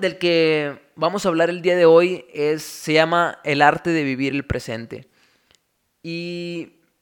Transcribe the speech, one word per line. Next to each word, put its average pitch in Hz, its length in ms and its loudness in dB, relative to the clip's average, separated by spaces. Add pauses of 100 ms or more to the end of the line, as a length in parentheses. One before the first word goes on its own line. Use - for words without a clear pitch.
del 180 160 -6
que 160 800 0
vamos 180 280 -4
a 190 40 2
hablar 165 200 2
el 175 120 -8
día 175 160 2
de 175 80 4
hoy 170 480 4
es, 151 300 -2
se - 280 -10
llama 160 540 2
El 147 160 0
arte 147 300 2
de 160 120 0
vivir 135 300 -4
el 139 100 -6
presente. 117 640 -10 (960)
Y 175 760 -10 (200)